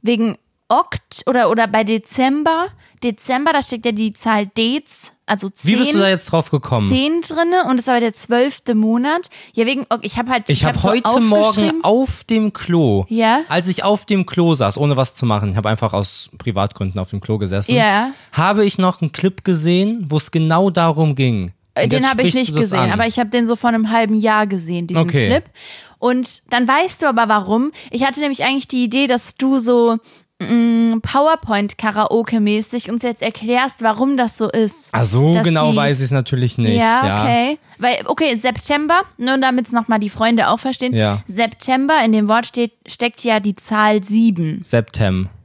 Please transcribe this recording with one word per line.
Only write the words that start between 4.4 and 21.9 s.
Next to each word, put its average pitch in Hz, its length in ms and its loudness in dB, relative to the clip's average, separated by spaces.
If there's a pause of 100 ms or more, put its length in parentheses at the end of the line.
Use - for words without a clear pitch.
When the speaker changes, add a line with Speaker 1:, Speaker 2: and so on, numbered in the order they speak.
Speaker 1:
Dez, 233 640 -4 (140)
also 196 240 -4
zehn. 180 220 -2
Speaker 2:
Wie 226 40 4
bist 269 180 2
du 254 60 4
da 196 80 4
jetzt 185 240 -2
drauf 165 200 0
gekommen? 120 380 0
Speaker 1:
Zehn 285 320 0
drinne 339 480 0
und 254 120 2
es - 60 -6
war 247 120 2
der 226 140 -2
zwölfte 240 600 -2
Monat. 240 540 0 (240)
Ja, 226 120 0
wegen, 269 240 -2
ok, 233 140 0
ich - 140 -8
hab 240 120 -4
halt, 247 200 -2
Speaker 2:
Ich - 120 2
Speaker 1:
ich - 40 2
Speaker 2:
hab 151 100 0
Speaker 1:
hab - 60 -2
so 196 100 2
Speaker 2:
heute 233 280 2
Morgen 220 140 4 (100)
Speaker 1:
aufgeschrieben. 208 400 0
Speaker 2:
auf 240 400 0
dem 220 300 0
Klo, 127 560 0
Speaker 1:
Ja? 226 400 2
Speaker 2:
als 170 180 -2
ich 185 160 -2
auf 202 220 0
dem 190 200 0
Klo 170 300 2
saß, 104 220 0
ohne 143 180 2
was 131 200 0
zu - 100 -4
machen, 104 260 0
ich 95 60 0
hab 95 80 -2
einfach 107 260 0
aus - 460 -4
Privatgründen 101 640 -4
auf 92 80 -8
dem 101 100 -6
Klo 110 200 -4
gesessen, 101 360 -2
Speaker 1:
Ja. 220 360 2 (200)
Speaker 2:
habe 202 340 0
ich 202 120 -2
noch 185 240 0
einen 160 100 -2
Clip - 320 -4
gesehen, 185 640 0
wo 147 80 -2
es - 160 -2
genau 165 380 2
darum 160 460 2
ging. 113 360 0 (240)
Speaker 1:
Äh, 131 80 0
Speaker 2:
Und - 80 2